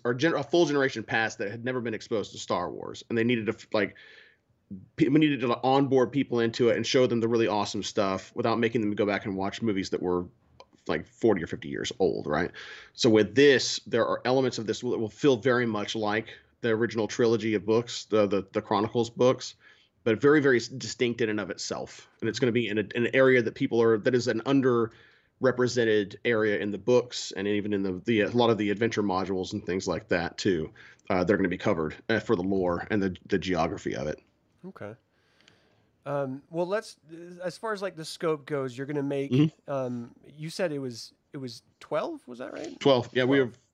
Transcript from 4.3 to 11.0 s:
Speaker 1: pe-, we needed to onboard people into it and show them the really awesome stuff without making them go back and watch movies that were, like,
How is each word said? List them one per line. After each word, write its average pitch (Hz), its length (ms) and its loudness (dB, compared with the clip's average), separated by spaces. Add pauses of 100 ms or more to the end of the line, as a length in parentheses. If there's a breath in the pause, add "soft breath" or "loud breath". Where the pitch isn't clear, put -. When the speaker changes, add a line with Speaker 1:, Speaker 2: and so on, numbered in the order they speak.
Speaker 1:
pe-, 156 100 4
we 143 120 4
needed 147 200 2
to 120 240 0
onboard 131 480 4
people 127 300 -2
into 117 280 2
it 110 60 2
and 113 100 -2
show 127 220 4
them 117 140 0
the 113 60 0
really 113 200 2
awesome 101 340 -2
stuff 95 540 -2
without 113 240 0
making 117 220 2
them 104 100 -2
go 101 140 0
back 98 200 -2
and 101 100 -4
watch 95 260 -4
movies 98 280 -2
that - 140 -2
were, 90 220 0 (640)
like, 78 180 -2